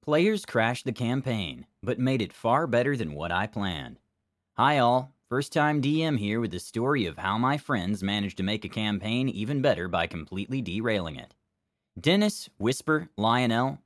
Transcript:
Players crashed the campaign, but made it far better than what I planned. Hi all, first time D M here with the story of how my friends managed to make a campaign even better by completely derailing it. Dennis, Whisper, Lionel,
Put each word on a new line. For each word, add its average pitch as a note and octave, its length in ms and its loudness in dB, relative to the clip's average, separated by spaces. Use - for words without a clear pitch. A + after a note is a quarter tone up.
Players F3+ 400 4
crashed A#2 380 0
the B2+ 80 -2
campaign, A#2 720 -2
but A#2+ 160 -2
made B2+ 240 2
it F2+ 100 -4
far C#3 360 2
better B2 280 2
than F#2 160 -4
what D#2+ 200 -4
I F#2+ 160 0
planned. F2 500 -6
Hi C#3 220 4
all, B2+ 340 2
first C3 240 -2
time D3+ 280 2
D D3+ 240 2
M D3+ 120 0
here G#2 220 0
with A#2 140 -2
the F2+ 80 -6
story B2 460 0
of D#2 120 -6
how G2+ 200 0
my C3+ 200 0
friends G2+ 460 -2
managed G2+ 320 -2
to F#2+ 80 -2
make G#2+ 200 -2
a F#2+ 40 -8
campaign A2 600 -2
even A#2+ 320 -4
better F#2 280 2
by F2 180 0
completely F#2+ 560 -6
derailing F#2+ 540 -2
it. - 180 -16
Dennis, G3+ 560 2
Whisper, B2+ 600 0
Lionel, A#2+ 680 2